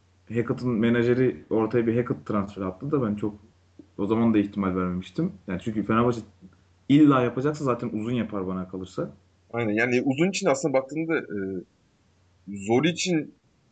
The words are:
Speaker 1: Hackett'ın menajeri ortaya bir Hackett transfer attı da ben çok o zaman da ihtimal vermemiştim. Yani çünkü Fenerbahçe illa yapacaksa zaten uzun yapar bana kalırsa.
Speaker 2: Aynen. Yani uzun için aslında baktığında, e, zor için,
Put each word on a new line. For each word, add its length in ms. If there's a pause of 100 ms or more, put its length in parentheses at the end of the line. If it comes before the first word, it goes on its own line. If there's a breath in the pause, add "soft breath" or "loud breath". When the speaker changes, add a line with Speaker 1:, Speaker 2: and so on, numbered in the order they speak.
(280)
Speaker 1:
Hackett'ın 420
menajeri 800
ortaya 360
bir 100
Hackett 300
transfer 360
attı 280
da 160
ben 80
çok 200 (640)
o 80
zaman 280
da 40
ihtimal 380
vermemiştim. 560 (140)
Yani 180
çünkü 220
Fenerbahçe 340 (680)
illa 340
yapacaksa 420
zaten 240
uzun 240
yapar 340
bana 220
kalırsa. 420 (420)
Speaker 2:
Aynen. 200
Yani 320
uzun 260
için 160
aslında 280
baktığında, 440
e, 180 (1120)
zor 360
için, 500 (380)